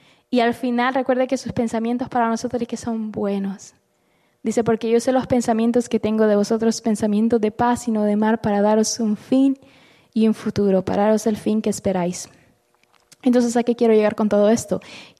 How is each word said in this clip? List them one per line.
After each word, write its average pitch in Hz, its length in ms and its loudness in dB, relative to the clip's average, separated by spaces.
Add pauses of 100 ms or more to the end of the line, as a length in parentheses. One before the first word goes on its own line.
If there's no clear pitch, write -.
(300)
Y 247 120 2
al 233 120 2
final, 247 400 -2
recuerde 254 340 0
que 262 100 -2
sus - 160 -10
pensamientos 233 560 -4
para 240 180 0
nosotros 233 340 -4
es 233 60 -6
que - 80 -8
son 220 360 -6
buenos. 196 640 -6 (680)
Dice, 226 220 -2
"Porque 226 260 -2
yo 233 100 4
sé 254 140 0
los 254 120 0
pensamientos 233 600 0
que 220 140 -2
tengo 220 260 2
de 208 80 2
vosotros, 220 460 0
pensamientos 220 580 0
de 214 120 0
paz 240 360 -2
y 233 40 -2
no 214 120 0
de 208 140 0
mal, 220 220 2
para 202 220 0
daros 214 380 2
un 214 160 0
fin 269 420 2 (560)
y 220 140 2
un 214 60 2
futuro", 202 500 0
para 196 200 0
daros 214 240 2
el 214 100 0
fin 214 240 -2
que 214 80 -2
esperáis. 180 600 -4 (920)
Entonces, 240 340 2
¿a 233 80 2
qué 240 120 0
quiero 226 180 4
llegar 214 220 2
con 214 120 0
todo 208 220 4
esto? 220 320 -2 (380)